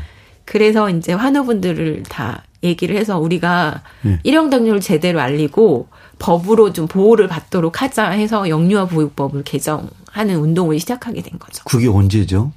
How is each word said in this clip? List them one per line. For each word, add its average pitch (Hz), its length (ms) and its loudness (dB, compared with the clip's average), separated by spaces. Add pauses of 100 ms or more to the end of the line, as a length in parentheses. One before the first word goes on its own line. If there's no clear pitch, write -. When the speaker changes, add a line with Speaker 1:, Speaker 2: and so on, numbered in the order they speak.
(440)
Speaker 1:
그래서 214 460 2
이제 170 220 -2
환우분들을 190 960 -2
다 - 360 -8 (180)
얘기를 175 340 -2
해서 202 220 -2
우리가 175 640 -2 (220)
Speaker 2:
예. 95 180 0
Speaker 1:
일형 311 280 2
당뇨를 226 300 2
제대로 175 400 0
알리고 147 680 2 (300)
법으로 185 560 2
좀 160 120 -4
보호를 202 420 4
받도록 165 520 -4
하자 226 300 -2
해서 214 400 -2
영유아 185 360 2
보육법을 143 580 -2
개정하는 170 920 -4
운동을 156 420 0
시작하게 - 440 -8
된 - 160 -16
거죠. - 260 -20
Speaker 2:
그게 123 240 0
언제죠? 98 680 2